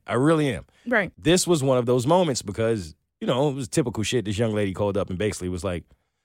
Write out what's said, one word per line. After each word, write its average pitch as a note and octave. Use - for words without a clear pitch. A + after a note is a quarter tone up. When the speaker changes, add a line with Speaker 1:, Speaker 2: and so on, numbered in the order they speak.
Speaker 1:
I G#2
really D3
am. C2+
Speaker 2:
Right. A3
Speaker 1:
This E3+
was E3
one C3+
of A#2+
those B2
moments E3
because, G2+
you A3
know, C#3
it C3+
was C3
typical A2+
shit. A2+
This G2+
young A2+
lady G#2
called G2
up F2+
and F#2
basically F#2
was F2+
like, F2